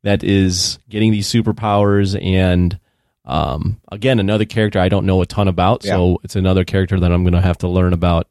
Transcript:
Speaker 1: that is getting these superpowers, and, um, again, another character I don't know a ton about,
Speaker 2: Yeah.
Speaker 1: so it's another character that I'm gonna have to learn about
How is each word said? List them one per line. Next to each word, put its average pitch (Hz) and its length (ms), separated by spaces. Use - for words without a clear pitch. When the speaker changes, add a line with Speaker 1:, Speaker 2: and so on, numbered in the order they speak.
Speaker 1:
that 101 180
is 95 560
getting 107 240
these 101 180
superpowers, 101 880
and, 90 580
um, 76 560
again, 120 260
another 104 260
character 107 360
I 92 80
don't 98 180
know 92 140
a 87 60
ton 101 220
about, 92 360
Speaker 2:
Yeah. 98 80
Speaker 1:
so 90 320
it's - 120
another 95 280
character 95 340
that 87 140
I'm 90 120
gonna 90 180
have 90 160
to 90 100
learn 90 240
about 85 380